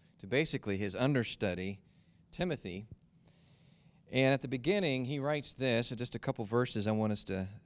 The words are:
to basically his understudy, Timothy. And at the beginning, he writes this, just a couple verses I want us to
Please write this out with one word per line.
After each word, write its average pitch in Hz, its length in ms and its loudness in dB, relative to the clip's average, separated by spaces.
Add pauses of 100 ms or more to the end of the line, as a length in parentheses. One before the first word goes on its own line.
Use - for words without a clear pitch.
(180)
to - 80 -16
basically 120 520 0
his 98 180 -2
understudy, 104 840 0 (520)
Timothy. 110 560 -4 (1200)
And 131 220 4
at 131 80 2
the 135 80 -8
beginning, 135 560 0
he 143 140 -4
writes 143 340 -4
this, 120 380 2
just 123 240 -4
a 117 40 -6
couple 123 280 -2
verses 117 400 2
I 110 60 4
want 107 200 2
us 104 120 -4
to 95 240 -2 (160)